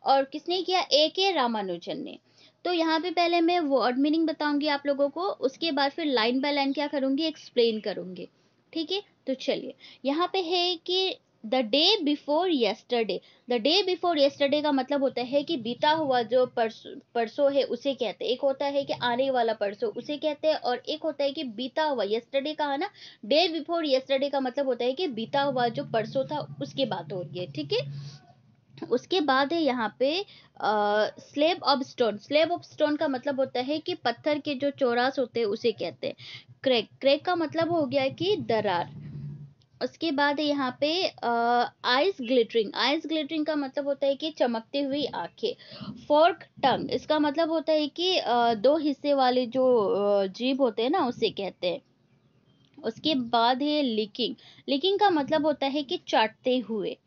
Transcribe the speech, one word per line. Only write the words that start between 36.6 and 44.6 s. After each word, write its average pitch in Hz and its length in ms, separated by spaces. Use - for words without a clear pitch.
क्रैक, 240 260
क्रैक 277 240
का 359 120
मतलब 320 360
हो 320 140
गया 269 220
कि 339 280
दरार। 214 680
उसके 320 300
बाद 285 280
है 302 60
यहाँ 277 340
पे, 330 320
अ, 240 420
eyes 285 300
glittering। 226 580
Eyes 277 280
glittering 311 440
का 311 100
मतलब 285 300
होता 277 200
है 277 100
कि 311 140
चमकती 254 500